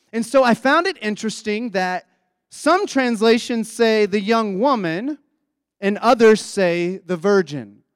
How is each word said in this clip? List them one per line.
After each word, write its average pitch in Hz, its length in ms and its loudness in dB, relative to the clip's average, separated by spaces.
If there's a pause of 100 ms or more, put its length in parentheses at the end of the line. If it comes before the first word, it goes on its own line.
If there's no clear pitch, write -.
(120)
And 226 120 -4
so 269 200 4
I 233 100 4
found 302 320 0
it 359 140 -4
interesting 214 680 -6
that 185 360 -4 (440)
some 359 360 0
translations 226 840 0
say 220 340 2
the 202 140 -2
young 208 400 -2
woman 233 580 -2 (640)
and 202 180 -2
others 226 420 6
say 175 580 -2
the 175 180 -6
virgin, 147 680 -2 (140)